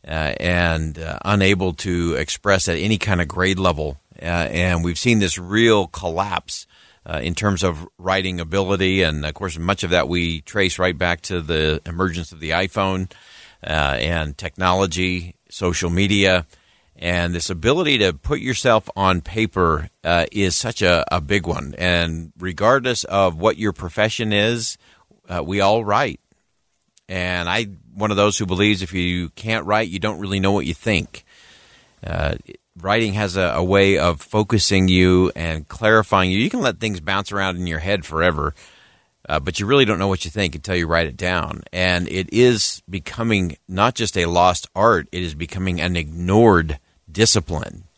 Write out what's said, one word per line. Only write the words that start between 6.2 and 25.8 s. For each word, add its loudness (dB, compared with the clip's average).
uh, -6
in -4
terms -2
of -2
writing -2
ability. 0
And, 0
of -6
course, -8
much -2
of -4
that 2
we -2
trace -2
right 0
back -2
to -4
the 0
emergence -4
of -20
the -8
iPhone, -2
uh, 0
and -2
technology, -2
social -2
media. 2
And -2
this -4
ability 0
to 4
put -6
yourself 2
on 2
paper, 0
uh, 2
is 0
such -4
a, 4
a 0
big -2
one. -6
And -2
regardless 0
of 2
what 0
your 0
profession -2
is, -2
uh, -4
we -2
all 4